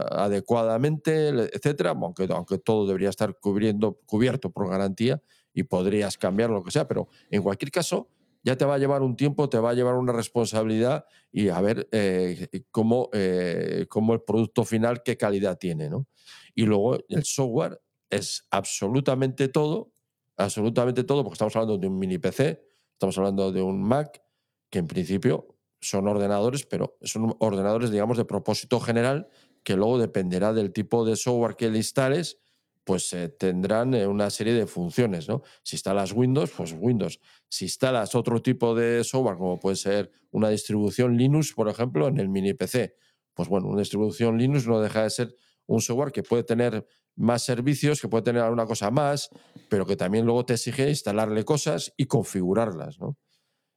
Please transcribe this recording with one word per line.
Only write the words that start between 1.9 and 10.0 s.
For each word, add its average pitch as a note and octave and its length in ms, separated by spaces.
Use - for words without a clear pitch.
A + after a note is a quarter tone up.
aunque, F2+ 380
aunque F2 280
todo G#2+ 280
debería G2 240
estar G2 300
cubriendo, G#2 680
cubierto A2 460
por F#2+ 180
garantía G2 520
y F2+ 100
podrías G2 540
cambiar G#2+ 320
lo G2+ 140
que F2+ 80
sea, D3+ 160
pero G2 200
en G2+ 120
cualquier G2 300
caso - 380
ya B2+ 140
te D3 80
va C#3+ 100
a - 20
llevar C#3 260
un C3 120
tiempo, C#3+ 340
te A#2+ 80
va A2+ 140
a - 20
llevar B2 220
una B2+ 160